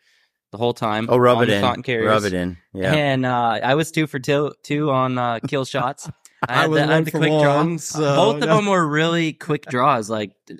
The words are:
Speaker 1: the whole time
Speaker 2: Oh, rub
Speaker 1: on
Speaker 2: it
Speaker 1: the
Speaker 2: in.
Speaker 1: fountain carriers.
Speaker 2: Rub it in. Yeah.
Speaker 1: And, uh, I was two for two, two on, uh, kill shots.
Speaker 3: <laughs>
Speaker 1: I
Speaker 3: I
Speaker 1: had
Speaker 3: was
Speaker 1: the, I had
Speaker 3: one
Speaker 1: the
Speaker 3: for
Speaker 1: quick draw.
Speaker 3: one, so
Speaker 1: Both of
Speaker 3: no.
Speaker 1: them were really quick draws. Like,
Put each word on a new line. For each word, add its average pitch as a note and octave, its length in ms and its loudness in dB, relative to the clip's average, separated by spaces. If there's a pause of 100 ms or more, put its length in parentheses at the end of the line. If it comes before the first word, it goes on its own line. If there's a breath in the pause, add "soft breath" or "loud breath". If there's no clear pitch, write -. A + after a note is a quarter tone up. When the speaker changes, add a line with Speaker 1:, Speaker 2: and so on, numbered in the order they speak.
(520)
Speaker 1:
the G2+ 60 -12
whole A#2+ 160 -2
time A2 360 -4
Speaker 2:
Oh, B2 80 4
rub B2 200 6
Speaker 1:
on A#2 60 2
Speaker 2:
it A#2 40 4
Speaker 1:
the G#2+ 80 2
Speaker 2:
in. G2+ 60 0
Speaker 1:
fountain B2 220 0
carriers. A2+ 260 -2
Speaker 2:
Rub G#2+ 160 2
it F#2+ 80 -2
in. F2+ 240 -4 (160)
Yeah. F#2+ 200 -2
Speaker 1:
And, C#3 320 0
uh, A#2+ 380 0
I B2+ 120 2
was D#3 140 -2
two D#3 160 -2
for C#3+ 140 -8
two, C#3+ 340 -2 (100)
two D3 280 -2
on, B2+ 260 0
uh, A#2+ 300 -4
kill C#3 180 -4
shots. C3+ 500 -6
Speaker 3:
<laughs> - 320 -12
Speaker 1:
I A#2+ 60 -6
Speaker 3:
I C3+ 100 2
Speaker 1:
had D#3+ 80 0
Speaker 3:
was D#3 100 2
Speaker 1:
the, - 20 2
I D3+ 40 0
had D#3 80 2
Speaker 3:
one D#3+ 100 2
Speaker 1:
the D#3+ 60 -6
Speaker 3:
for E3 80 -4
Speaker 1:
quick D#3 100 2
draw. D3 260 4
Speaker 3:
one, D#3+ 240 0
so D3 360 -2
Speaker 1:
Both F#3+ 200 4
of - 140 -2
Speaker 3:
no. D#3+ 80 4
Speaker 1:
them G#3 80 0
were F#3 200 2
really D#3+ 460 0
quick - 340 -6
draws. B2 440 0
Like, G#2+ 240 -4 (260)